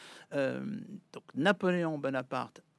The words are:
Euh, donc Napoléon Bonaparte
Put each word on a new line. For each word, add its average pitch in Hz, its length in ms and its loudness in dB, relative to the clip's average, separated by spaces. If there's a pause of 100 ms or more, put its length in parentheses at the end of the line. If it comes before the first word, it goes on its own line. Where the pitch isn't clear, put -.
(320)
Euh, 135 480 0 (320)
donc - 120 -14 (100)
Napoléon 175 640 4
Bonaparte 131 640 -2 (160)